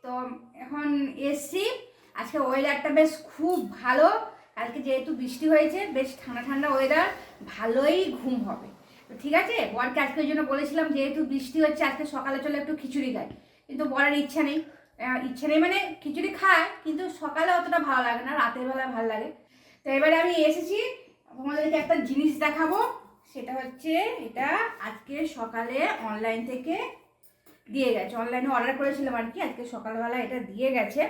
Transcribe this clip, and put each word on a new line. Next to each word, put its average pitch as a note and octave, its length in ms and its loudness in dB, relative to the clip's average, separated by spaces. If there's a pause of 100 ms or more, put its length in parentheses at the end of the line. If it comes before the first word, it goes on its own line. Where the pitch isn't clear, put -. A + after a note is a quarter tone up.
তো B3 80 -10 (520)
এখন D4 240 -4 (420)
এসছি, F4 340 -2 (560)
আজকে A#3+ 180 -6 (100)
ওয়েদারটা C#4 420 0 (100)
বেশ D#4 120 8 (200)
খুব E4+ 260 0 (240)
ভালো। C4+ 260 6 (500)
কালকে A#3 300 -6
যেহেতু C4+ 240 -2 (100)
বৃষ্টি B3+ 320 -4
হয়েছে, D#4 260 6 (180)
বেশ C4 120 0 (120)
ঠান্ডা A#3+ 260 -10
ঠান্ডা C#4 260 0
ওয়েদার, C#4 320 4 (480)
ভালোই C4 460 4 (200)
ঘুম B3+ 180 -2 (100)
হবে। - 200 -8 (400)
তো B3 140 -18
ঠিক D4 200 -2
আছে, A#4 140 -2 (200)
বরকে B3+ 300 0
আজকে C4+ 180 -4
ওই C#4+ 80 0
জন্য D4+ 100 0 (100)
বলেছিলাম D4+ 440 0
যেহেতু C#4 240 -2 (120)
বৃষ্টি C4+ 340 -2
হচ্ছে D4+ 240 2
আজকে C4+ 140 -4 (120)
সকালে C4+ 280 -2
চলো D4 180 -2
একটু D#4 200 -4
খিচুড়ি C4 340 -4
খাই, - 140 -6 (380)
কিন্তু C4+ 160 -4 (100)
বরের C#4+ 300 4
ইচ্ছা D4 260 -2
নেই। D#4 100 -2 (460)
আহ, B3+ 120 0 (120)
ইচ্ছা C4 200 -8
নেই D#4 160 6
মানে F#4+ 120 2 (240)
খিচুড়ি E4+ 280 -4 (100)
খায়, F4+ 260 6 (180)
কিন্তু D#4 200 -4 (180)
সকালে D#4 360 2
অতটা E4+ 300 2
ভালো C4 200 2
লাগে A#3 200 -2
না, C#4 40 -4 (100)
রাতের A#3+ 280 0
বেলা C4 160 -2 (100)
ভালো A3+ 180 -2
লাগে। G#3+ 160 -4 (540)
তো - 40 -6 (100)
এবারে D#4 260 6
আমি F4+ 120 2 (140)
এসেছি, F4 300 0 (580)
তোমাদেরকে D4+ 460 0
একটা E4 120 4 (140)
জিনিস D4 240 2 (120)
দেখাবো। D#4 320 2 (540)
সেটা B3 280 -10
হচ্ছে B3+ 340 -6 (340)
এটা B3+ 200 -2 (400)
আজকে A3 280 -12 (220)
সকালে A#3 400 -4 (320)
অনলাইন A3+ 300 -2 (120)
থেকে D4+ 240 -4 (920)
দিয়ে B3+ 260 2
গেছে, G#3 260 -4
অনলাইনে B3 340 -2
অর্ডার B3 260 2
করেছিলাম C4+ 380 0
আর A3+ 120 -4
কি, - 60 -12 (100)
আজকে - 160 -8 (100)
সকালবেলা A3+ 520 -4
এটা B3+ 140 -6 (120)
দিয়ে B3 260 0
গেছে। A3 320 0